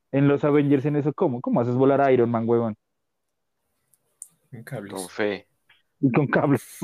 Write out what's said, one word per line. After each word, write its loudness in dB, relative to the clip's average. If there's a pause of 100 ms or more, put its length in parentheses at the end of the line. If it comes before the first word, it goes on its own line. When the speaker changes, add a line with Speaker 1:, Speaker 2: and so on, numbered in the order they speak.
(120)
Speaker 1:
en 2
los 2
Avengers, 2
en -2
eso, -2
¿cómo? -4
¿Cómo -2
haces -2
volar 2
a 4
Iron 2
Man, -2
huevón? 0 (1700)
Speaker 2:
Con -18
cables. -12
Speaker 3:
Con -8
fe. -4 (540)
Speaker 1:
Y 2
con 2
cables. 0 (220)